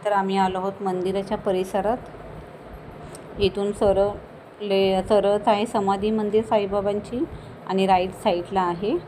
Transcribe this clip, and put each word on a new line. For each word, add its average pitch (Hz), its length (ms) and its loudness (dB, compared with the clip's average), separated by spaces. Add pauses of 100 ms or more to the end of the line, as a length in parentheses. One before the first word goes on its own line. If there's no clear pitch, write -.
तर 208 80 2
आम्ही 190 240 2
आलो 185 220 2
आहोत 196 220 -2
मंदिराच्या 190 580 -2
परिसरात. 190 580 0 (1400)
इथून 202 340 2
सरळ 202 360 4 (520)
ले-, 196 480 2
सरळच 202 400 4
आहे 208 180 4
समाधी 196 440 0
मंदिर 214 340 2
साईबाबांची 208 800 0 (440)
आणि 190 180 2
राईट 185 240 4
साईडला 190 500 0
आहे 185 480 0